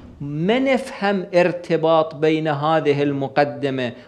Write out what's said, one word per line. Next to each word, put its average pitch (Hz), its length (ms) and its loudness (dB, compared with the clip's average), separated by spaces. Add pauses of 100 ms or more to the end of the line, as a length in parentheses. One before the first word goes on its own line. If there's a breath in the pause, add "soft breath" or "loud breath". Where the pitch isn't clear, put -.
(220 loud breath)
ما 160 380 -2
نفهم 208 760 -2
ارتباط 165 800 2
بين 156 320 0
هذه 147 560 2
المقدمة 135 880 -2 (140)